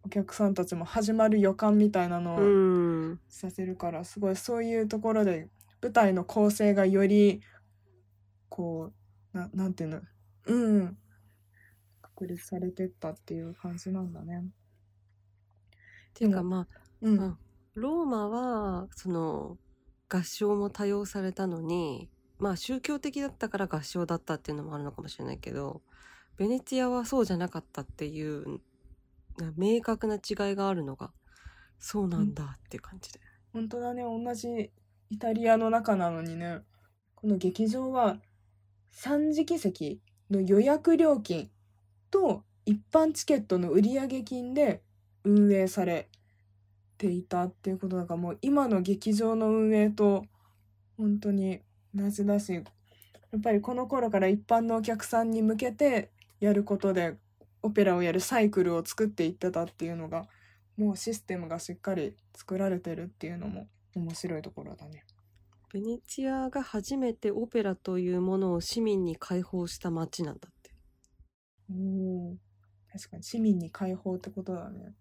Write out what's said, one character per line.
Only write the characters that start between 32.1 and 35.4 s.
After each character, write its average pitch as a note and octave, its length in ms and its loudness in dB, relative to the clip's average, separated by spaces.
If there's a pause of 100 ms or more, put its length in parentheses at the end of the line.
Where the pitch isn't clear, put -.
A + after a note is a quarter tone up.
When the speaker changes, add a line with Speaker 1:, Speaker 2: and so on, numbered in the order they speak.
Speaker 2:
ん D3 160 0
だ C#3+ 220 -10
っ - 120 -20
て - 100 -14
い - 20 -12
う - 20 -20
感 - 180 -20
じ - 120 -18
で。 - 80 -20 (340)
Speaker 1:
う A3+ 40 -6
ん。 - 20 -4
ほ A3+ 60 -4
ん - 20 -10
と A#3 100 -6
だ A#3+ 160 -4
ね。 B3 80 -6
同 A#3+ 320 -4
じ A3+ 380 -6 (380)
イ G#3 80 -6
タ A3+ 140 0
リ A3+ 160 2